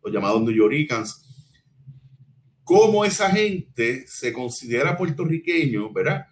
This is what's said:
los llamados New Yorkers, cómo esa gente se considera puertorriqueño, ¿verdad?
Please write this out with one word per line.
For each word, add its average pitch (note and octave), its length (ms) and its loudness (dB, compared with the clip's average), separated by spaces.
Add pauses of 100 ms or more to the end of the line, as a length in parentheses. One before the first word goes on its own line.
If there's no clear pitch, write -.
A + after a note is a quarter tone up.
los G#2 100 -6
llamados G#2 280 0
New A2+ 140 0
Yorkers, A2+ 680 0 (1400)
cómo G#3 420 6
esa G3 240 0
gente D#3+ 760 -2
se - 240 -6
considera B2 680 -4
puertorriqueño, D#3+ 920 -2
¿verdad? A2+ 400 -2